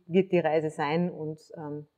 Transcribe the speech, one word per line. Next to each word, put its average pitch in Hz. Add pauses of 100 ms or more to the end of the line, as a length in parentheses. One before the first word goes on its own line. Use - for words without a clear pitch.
wird 185
die 180
Reise 156
sein? 156
Und, 156 (180)
ähm, 147 (100)